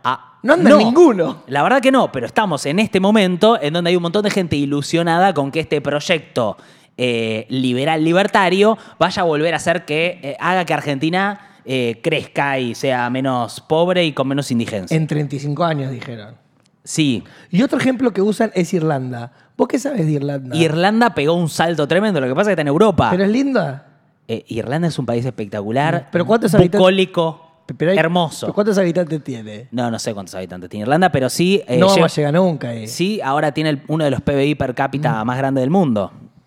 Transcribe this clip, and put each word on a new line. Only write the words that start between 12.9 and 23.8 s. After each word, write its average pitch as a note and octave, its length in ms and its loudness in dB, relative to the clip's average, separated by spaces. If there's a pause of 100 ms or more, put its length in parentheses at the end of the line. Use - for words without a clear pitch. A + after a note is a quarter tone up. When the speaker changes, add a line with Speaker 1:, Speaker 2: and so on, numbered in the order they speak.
Speaker 1:
menos B2+ 540 -4
pobre F3 420 0
y D#3 80 0
con C3+ 160 -2
menos C#3 220 -4
indigencia. A2 440 -4
Speaker 2:
En D#3 120 0
treinta D3 300 -4
y - 20 -6
cinco D3 260 -4
años, C#3+ 260 -2
dijeron. A#2 440 -14 (500)
Speaker 1:
Sí. C3+ 400 0 (260)
Speaker 2:
Y F#3 120 2
otro C#4+ 160 0
ejemplo B3+ 340 0
que F#3+ 100 0
usan G#3+ 320 0
es F3+ 180 -2
Irlanda. C3 600 -4 (240)
¿Vos B3+ 120 2
qué C#4+ 100 -2
sabés A#3 280 -2
de D#3 60 0
Irlanda? C#3 440 -4
Speaker 1:
Irlanda F3+ 580 2
pegó D3+ 200 2
un E3+ 140 0
salto E3 400 0
tremendo, F#3 320 2
lo C3 80 0
que C3 60 0
pasa E3 80 2
es G3+ 60 2
que G3+ 40 2
está D#3+ 100 0
en D3 60 -2
Europa. D3 420 4
Speaker 2:
¿Pero F#3 140 2
es G3 60 2
linda? A3 560 -2 (420)